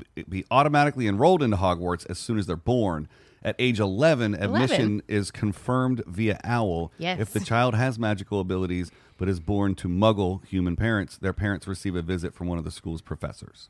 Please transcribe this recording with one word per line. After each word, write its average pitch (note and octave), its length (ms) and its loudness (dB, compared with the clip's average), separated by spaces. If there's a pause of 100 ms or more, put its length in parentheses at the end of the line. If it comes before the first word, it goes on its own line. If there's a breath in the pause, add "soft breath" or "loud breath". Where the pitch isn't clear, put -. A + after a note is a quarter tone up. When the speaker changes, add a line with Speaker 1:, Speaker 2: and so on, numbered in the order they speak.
(140)
Speaker 1:
be, - 120 -10
be F2+ 240 -6
automatically C#3+ 560 4
enrolled C#3+ 360 4
into G#2+ 160 4
Hogwarts F2 500 0
as F#2+ 100 -8
soon A2+ 200 -4
as F#2 80 -2
they're F2 100 -4
born. F#2 500 0 (360 soft breath)
At G#2 160 -4
age A#2+ 220 2
eleven, A2 540 2
admission B2 460 2
Speaker 2:
Eleven. G#2 280 0
Speaker 1:
is G2+ 220 -2
confirmed B2 760 -2
via G2+ 360 -2
owl. F#2+ 540 -2
Speaker 2:
Yes. E3+ 240 -4
Speaker 1:
If A2 140 -6
the G#2+ 60 0
child A#2 340 2
has A#2+ 240 0
magical G#2 420 -2
abilities F#2 500 -2 (280 soft breath)
but F#2 100 -2
is F2+ 120 -2
born G2 340 0
to - 140 -6
Muggle F#2+ 580 2
human F2+ 280 0
parents, G#2 440 0
their F#2+ 160 -2
parents G2+ 340 -2
receive F#2 260 -6
a F2 80 -2
visit F2 320 -4
from F2 140 -8
one F2 80 -2
of D#2+ 80 -4
the D#2+ 60 -8
school's D#2+ 320 -8
professors. - 680 -12